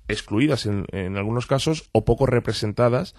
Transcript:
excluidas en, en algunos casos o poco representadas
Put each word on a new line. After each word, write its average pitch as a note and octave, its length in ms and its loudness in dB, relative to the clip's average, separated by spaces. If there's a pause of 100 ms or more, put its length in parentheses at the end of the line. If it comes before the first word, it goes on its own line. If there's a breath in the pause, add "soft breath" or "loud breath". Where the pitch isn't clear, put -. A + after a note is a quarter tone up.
excluidas A#2 600 0
en, G2+ 260 -2
en F#2+ 240 -4
algunos A2 300 -2
casos D#3 440 -2
o A2 140 4
poco A#2+ 220 2
representadas A#2+ 920 0